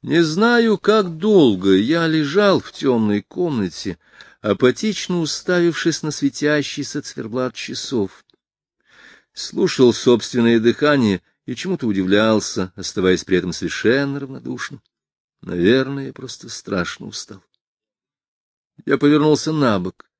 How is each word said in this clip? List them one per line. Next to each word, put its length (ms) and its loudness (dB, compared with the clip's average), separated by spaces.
Не 220 2
знаю, 520 2
как 400 0
долго 600 4
я 320 2
лежал 500 2
в 140 -8
темной 500 0
комнате, 800 -6
апатично 800 0
уставившись 840 -2
на 80 -4
светящийся 920 -4
циферблат 520 -8
часов. 680 -6
Слушал 600 2
собственное 680 2
дыхание 640 2
и 80 -8
чему-то 320 -6
удивлялся, 880 0
оставаясь 480 0
при 140 0
этом 160 -2
совершенно 640 -2
равнодушным. 640 -12
Наверное, 680 0
я 60 -14
просто 360 -18
страшно 580 -8
устал. 380 -16
Я 140 0
повернулся 540 2
на 260 2
бок. 420 -10